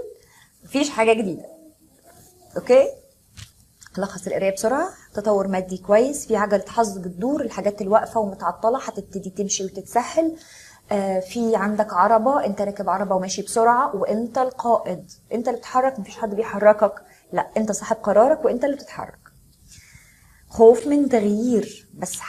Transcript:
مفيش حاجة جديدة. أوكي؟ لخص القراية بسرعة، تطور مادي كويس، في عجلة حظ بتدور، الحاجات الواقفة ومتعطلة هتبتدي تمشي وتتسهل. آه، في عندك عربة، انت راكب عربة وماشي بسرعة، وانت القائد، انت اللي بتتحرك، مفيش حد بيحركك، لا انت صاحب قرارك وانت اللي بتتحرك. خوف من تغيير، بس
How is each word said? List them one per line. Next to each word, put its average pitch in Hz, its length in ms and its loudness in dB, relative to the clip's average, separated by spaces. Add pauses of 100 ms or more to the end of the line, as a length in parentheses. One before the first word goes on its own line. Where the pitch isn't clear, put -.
(640)
مفيش 285 260 -2
حاجة 226 220 2
جديدة. 196 340 -2 (1080)
أوكي؟ 247 320 4 (1080)
لخص 190 280 -8
القراية 190 280 -2
بسرعة، 269 340 -2 (260)
تطور 202 340 0
مادي 185 300 -4
كويس، 240 480 2
في 220 100 0
عجلة 202 320 0
حظ 208 300 -2
بتدور، 190 440 -4
الحاجات 202 400 -4
الواقفة 214 380 0
ومتعطلة 202 580 -2
هتبتدي 196 520 -10
تمشي 196 340 -4
وتتسهل. 247 720 -2 (560)
آه، 196 280 0
في 226 360 -2
عندك 208 360 0
عربة، 254 520 4
انت 202 160 -2
راكب 202 280 -4
عربة 185 260 0
وماشي 190 280 -2
بسرعة، 233 540 2
وانت 220 420 -2
القائد، 240 720 -2 (220)
انت 240 160 -4
اللي 240 100 -4
بتتحرك، 262 400 -2
مفيش - 180 -12
حد 208 180 -6
بيحركك، 208 600 4 (380)
لا - 240 -2
انت 214 160 0
صاحب - 240 -4
قرارك 247 480 4
وانت 240 200 0
اللي 277 120 -2
بتتحرك. - 420 -14 (1300)
خوف 233 380 6
من 285 220 2
تغيير، 214 840 0
بس - 240 -10 (100)